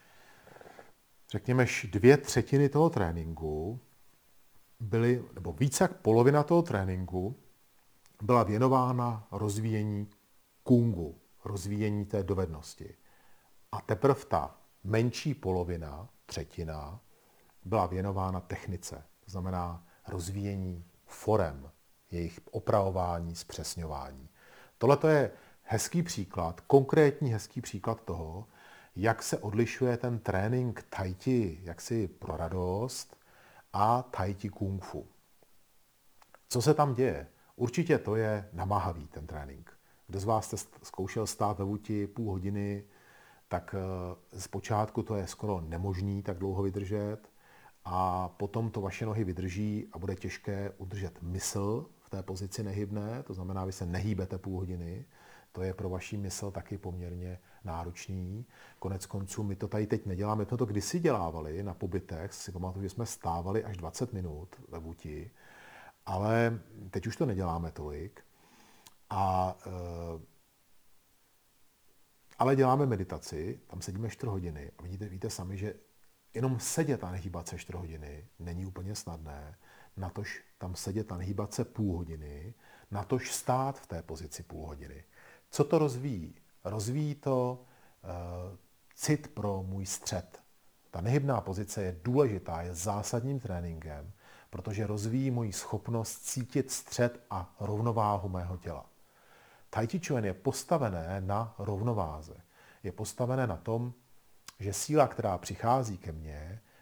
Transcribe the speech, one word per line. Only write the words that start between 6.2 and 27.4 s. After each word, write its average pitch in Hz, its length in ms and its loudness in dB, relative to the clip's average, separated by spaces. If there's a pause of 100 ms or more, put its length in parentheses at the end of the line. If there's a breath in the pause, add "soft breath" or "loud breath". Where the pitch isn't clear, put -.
toho 170 180 8
tréninku 92 760 0 (840)
byla 117 220 6
věnována 120 880 4
rozvíjení 107 800 0 (540)
kungu, 110 580 4 (240)
rozvíjení 101 600 0
té 101 180 0
dovednosti. 90 720 -4 (760 soft breath)
A 101 100 -4
teprv 139 440 4
ta 76 300 0 (280)
menší 117 500 2
polovina, 87 760 -2 (160)
třetina, 78 760 -8 (680 soft breath)
byla 95 200 4
věnována 92 540 0
technice, - 640 -8 (220)
to 92 60 -18
znamená 90 560 -4 (200 soft breath)
rozvíjení 92 800 -4 (200)
forem, 78 680 0 (400)
jejich 85 280 -4 (120)
opravování, 90 840 2
zpřesňování. 73 960 -8 (480 loud breath)
Tohle 139 200 8
to 160 100 4
je 143 240 6 (320 loud breath)
hezký - 400 0
příklad, 87 580 -4
konkrétní 139 720 6
hezký 110 280 -4